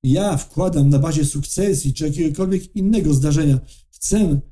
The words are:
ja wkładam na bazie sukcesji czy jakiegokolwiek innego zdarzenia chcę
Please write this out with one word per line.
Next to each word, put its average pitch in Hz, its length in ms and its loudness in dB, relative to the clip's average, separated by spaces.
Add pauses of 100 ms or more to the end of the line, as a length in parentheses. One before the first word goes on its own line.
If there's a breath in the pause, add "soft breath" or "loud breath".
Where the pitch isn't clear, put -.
ja 170 320 0
wkładam 170 520 0
na 143 100 4
bazie 151 260 0
sukcesji 143 680 -2
czy 156 100 -6
jakiegokolwiek 175 720 -4
innego 190 380 2
zdarzenia 143 460 2 (300 loud breath)
chcę 180 500 0 (120)